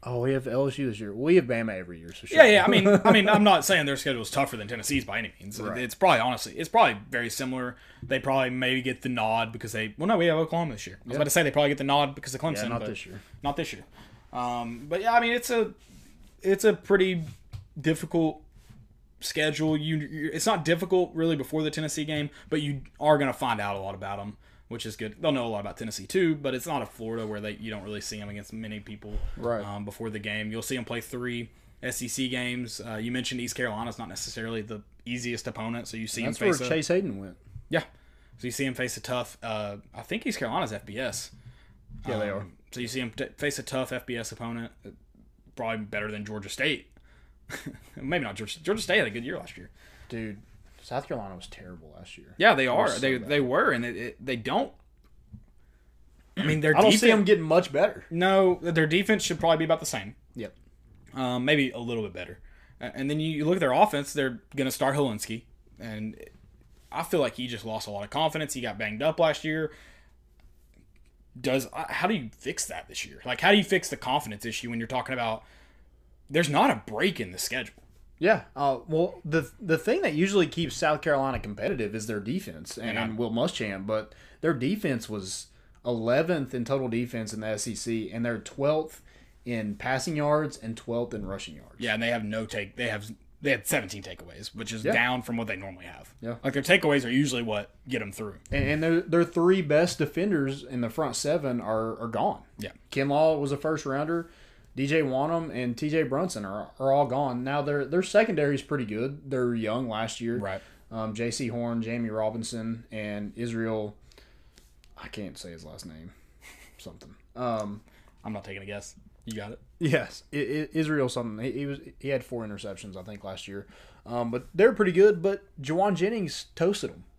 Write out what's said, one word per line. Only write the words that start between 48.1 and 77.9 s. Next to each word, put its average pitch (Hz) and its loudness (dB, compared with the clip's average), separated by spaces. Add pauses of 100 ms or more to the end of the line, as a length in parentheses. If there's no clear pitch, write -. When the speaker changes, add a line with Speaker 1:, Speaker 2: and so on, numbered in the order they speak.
Speaker 2:
not 101 -6
Georgia. 110 -10
Georgia 208 0
State 233 2
had 156 4
a 107 -6
good 117 -8
year 156 -6
last - -14
year. - -16 (400)
Speaker 1:
Dude, 110 -8 (400)
South 127 -6
Carolina 101 -8
was 85 -14
terrible 82 -18
last 85 -18
year. - -20
Speaker 2:
Yeah, 202 10
they 135 4
Speaker 1:
They 131 4
Speaker 2:
are. 127 4
Speaker 1:
were - 6
so - -2
Speaker 2:
They, 131 2
Speaker 1:
bad. 110 -10
Speaker 2:
they 147 4
were, 143 4
and 120 0
it, 120 -4
it, 113 -8
they 131 -2
don't. 127 -2 (1600)
I 185 0
mean, 156 4
their 156 6
Speaker 1:
I 156 8
don't 214 10
see 214 6
Speaker 2:
defen- 226 10
Speaker 1:
them 214 8
getting 180 6
much 160 4
better. 170 2
Speaker 2:
No, 185 6
their 165 2
defense 190 4
should 170 -2
probably 165 6
be 160 2
about 160 4
the 151 -8
same. 101 -6 (200)
Speaker 1:
Yep. 107 -10 (580)
Speaker 2:
Um, 127 -2
maybe 143 4
a 131 -8
little 117 -4
bit 95 -8
better. 90 -12 (420)
A-, - -10
and 135 -4
then 151 0
you, 156 0
you 151 -2
look 170 4
at 190 -2
their 139 4
offense, 147 4
they're 131 -2 (140)
gonna 131 0
start 139 2
Hilinski, 117 -2 (360)
and 107 -8 (760)
I 156 -4
feel 170 0
like 123 0
he 127 -6
just 117 -8
lost 110 -6
a 104 -10
lot 101 -6
of 123 -12
confidence. 156 0
He 127 -6
got 107 -6
banged 107 -4
up 156 0
last 156 2
year. 156 -2 (1700)
Does, 131 0
uh, 160 -6
how - -2
do 220 2
you 131 -4
fix - -6
that 85 -10
this - -8
year? - -18
Like, 123 -4
how 175 8
do 208 10
you 202 4
fix - 0
the - -6
confidence 127 -2
issue 117 -6
when 117 -4
you're 117 -6
talking 127 -4
about 113 -2 (840)
there's 147 2
not 180 6
a 120 0
break 147 0
in 95 -6
the 92 -12
schedule? - -6 (340)